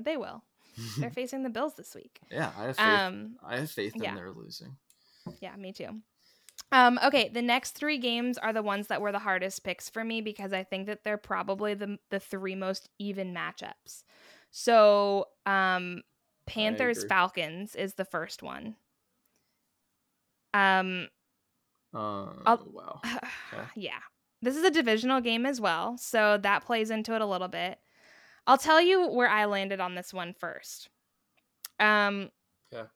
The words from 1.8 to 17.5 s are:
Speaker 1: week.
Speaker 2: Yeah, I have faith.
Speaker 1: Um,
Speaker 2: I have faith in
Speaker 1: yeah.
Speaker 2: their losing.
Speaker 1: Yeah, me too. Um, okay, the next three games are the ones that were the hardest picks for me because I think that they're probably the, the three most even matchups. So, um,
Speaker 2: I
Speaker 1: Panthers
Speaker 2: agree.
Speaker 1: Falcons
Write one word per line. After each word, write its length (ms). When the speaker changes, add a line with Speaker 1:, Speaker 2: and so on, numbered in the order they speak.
Speaker 1:
week. 260
Speaker 2:
Yeah, 260
I 80
have 120
faith. 100
Speaker 1:
Um, 580
Speaker 2:
I 140
have 120
faith 260
in 60
Speaker 1:
yeah. 120
Speaker 2:
their 160
losing. 480
Speaker 1:
Yeah, 160
me 180
too. 260
Um, 320
okay, 240
the 140
next 300
three 260
games 400
are 160
the 80
ones 240
that 160
were 100
the 60
hardest 440
picks 280
for 140
me 180
because 320
I 100
think 220
that 180
they're 140
probably 560
the, 240
the 100
three 360
most 340
even 360
matchups. 720
So, 760
um, 560
Speaker 2:
I 40
Speaker 1:
Panthers 480
Speaker 2:
agree. 100
Speaker 1:
Falcons 680